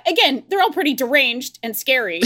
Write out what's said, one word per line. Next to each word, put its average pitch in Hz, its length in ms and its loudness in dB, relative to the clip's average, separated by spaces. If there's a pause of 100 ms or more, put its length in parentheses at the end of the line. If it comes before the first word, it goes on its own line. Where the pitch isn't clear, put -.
again, 294 420 2
they're 392 120 0
all 415 100 2
pretty 294 240 0
deranged 254 680 0
and 226 160 -8
scary, 220 480 -2